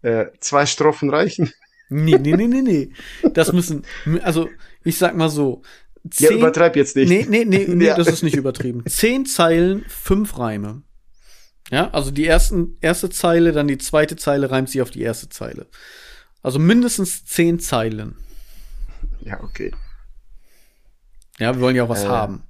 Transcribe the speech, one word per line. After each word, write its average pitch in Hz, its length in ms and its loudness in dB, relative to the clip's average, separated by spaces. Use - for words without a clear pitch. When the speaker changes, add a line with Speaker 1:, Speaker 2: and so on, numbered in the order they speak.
Speaker 1:
Äh, 113 240 0
zwei 143 280 0
Strophen 147 440 0
reichen? 160 420 -2
Speaker 2:
Nee, 156 300 4
nee, 147 160 0
nee, 208 120 2
nee, 262 160 2
nee. 170 300 0
Das 165 200 2
müssen, 175 320 0
also 165 260 0
ich 165 140 -2
sag 175 180 2
mal 160 140 2
so, 143 320 -2
Speaker 1:
Ja, 147 80 8
Speaker 2:
zehn 220 100 6
Speaker 1:
übertreib 160 380 4
jetzt 139 180 2
nicht. 135 140 4
Speaker 2:
Nee, 208 200 4
nee, 226 160 2
nee, 196 220 2
nee, 175 200 4
Speaker 1:
<laughs> - 0 -
Ja. 156 100 4
Speaker 2:
das 170 100 2
ist 165 160 2
nicht 147 140 2
übertrieben. 127 500 -4
Zehn 262 400 0
Zeilen, 175 600 2
fünf - 500 -2
Reime. 107 440 -6
Ja, 160 180 0
also 139 220 -4
die 147 120 -2
ersten, 165 560 2
erste 175 300 0
Zeile, 170 400 2
dann 147 160 0
die 139 120 -2
zweite 151 360 0
Zeile 139 360 -2
reimt 131 200 -2
sich 131 100 -2
auf 120 120 -4
die - 100 -10
erste 113 260 -6
Zeile. - 380 -14
Also 131 200 -2
mindestens 214 640 2
zehn 170 340 0
Zeilen. 110 580 -4
Speaker 1:
Ja, 202 200 -12
okay. - 300 -10
Speaker 2:
Ja, 113 160 -2
wir 123 40 -4
wollen 127 140 2
ja 123 80 2
auch 117 60 -2
was 104 160 -2
Speaker 1:
Äh, 101 40 -2
Speaker 2:
haben. 104 400 -4